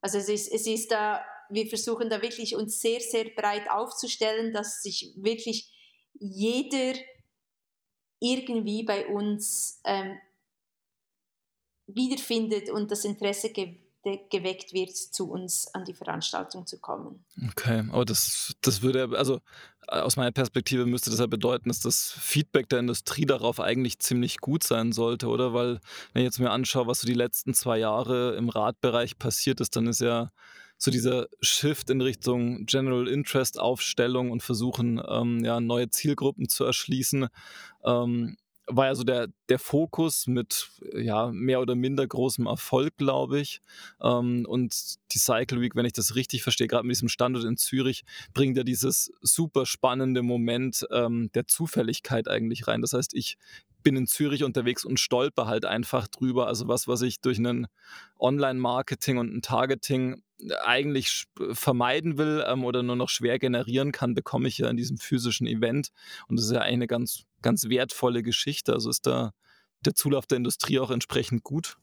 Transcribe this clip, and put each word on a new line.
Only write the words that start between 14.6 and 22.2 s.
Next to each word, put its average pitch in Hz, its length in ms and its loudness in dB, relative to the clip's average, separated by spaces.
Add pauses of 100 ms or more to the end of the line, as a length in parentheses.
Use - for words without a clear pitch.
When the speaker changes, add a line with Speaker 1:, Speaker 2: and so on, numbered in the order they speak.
Speaker 1:
wird, 185 220 -2
zu - 340 -6
uns 180 440 -4
an 185 120 -8
die 185 80 -12
Veranstaltung 175 720 -6
zu - 140 -12
kommen. - 460 -12 (240)
Speaker 2:
Okay, 113 420 0
aber 123 140 2
das, - 560 -2
das 107 200 2
würde 127 180 2
ja, 127 180 -2
also, 131 220 2 (480)
äh, - 120 -2
aus - 160 0
meiner 123 160 2
Perspektive 127 540 2
müsste 123 240 0
das 113 100 0
ja 120 80 4
bedeuten, 120 420 0
dass - 120 -2
das - 300 0
Feedback - 580 0